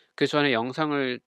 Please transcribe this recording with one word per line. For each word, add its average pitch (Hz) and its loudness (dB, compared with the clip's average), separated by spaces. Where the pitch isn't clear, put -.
그 143 0
전에 143 2
영상을 131 -2